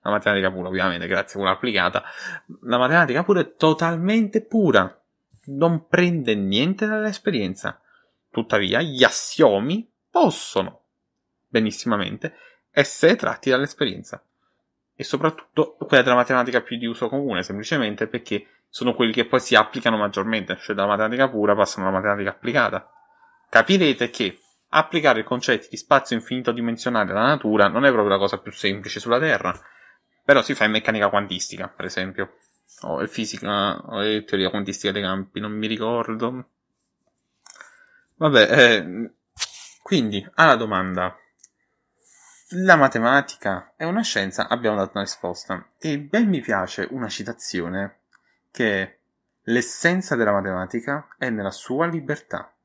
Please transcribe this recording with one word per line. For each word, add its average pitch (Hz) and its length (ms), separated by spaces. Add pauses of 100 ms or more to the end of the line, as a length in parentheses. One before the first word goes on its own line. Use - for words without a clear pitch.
La 107 60
matematica 101 420
pura, 92 160
ovviamente, 90 400
grazie 95 280
a 98 60
quella 95 140
applicata. 95 480 (600)
La 120 140
matematica 143 460
pura 185 160
è - 160
totalmente 170 840
pura. 147 520 (500)
Non 156 440
prende 165 480
niente 113 500
dall'esperienza. 208 960 (480)
Tuttavia, 107 520
gli 135 220
assiomi 131 840 (200)
possono, - 760 (640)
benissimamente, 107 880 (360)
essere 160 440
tratti - 340
dall'esperienza. 131 720 (720)
E - 80
soprattutto - 760 (100)
quella 127 160
della 127 120
matematica 123 460
più 120 160
di 120 80
uso 117 240
comune, 123 340
semplicemente 107 640
perché - 380 (240)
sono 123 240
quelli 117 180
che 117 140
poi 127 140
si - 160
applicano 113 420
maggiormente, 101 600
cioè - 180
dalla 98 140
matematica 110 380
pura 104 280
passano 98 320
alla 95 100
matematica 101 320
applicata. 120 600 (580)
Capirete 135 600
che - 300 (300)
applicare 147 520
i - 40
concetti 123 440
di - 80
spazio - 380
infinito 123 360
dimensionale 117 600
alla 107 140
natura 107 420
non 107 160
è 139 80
proprio 104 220
la 98 60
cosa 98 180
più - 140
semplice 101 480
sulla 120 200
Terra, 107 400 (640)
però 135 200
si 143 100
fa 110 120
in 107 60
meccanica 107 380
quantistica, 92 580
per - 180
esempio, 95 520 (440)
o - 200
in 107 60
fisica, 101 720
o 101 260
in 107 180
teoria 95 260
quantistica 101 440
dei 104 80
campi, 95 380
non 104 120
mi 107 160
ricordo. 117 840 (1700)
Vabbè, 135 360
eh, 110 600 (680)
quindi 110 440 (100)
alla 156 200
domanda, 92 600 (1300)
la 185 240
matematica 123 1000
è 160 80
una 190 200
scienza, 98 440
abbiamo 117 300
dato 95 160
una 101 100
risposta, - 680 (100)
e 147 200
ben 208 300
mi 165 100
piace 98 520
una 120 180
citazione 95 920 (500)
che 104 300
è: - 160 (460)
"L'essenza 165 720
della 107 160
matematica 98 760 (100)
è 127 120
nella 101 220
sua 151 360
libertà". 147 640 (120)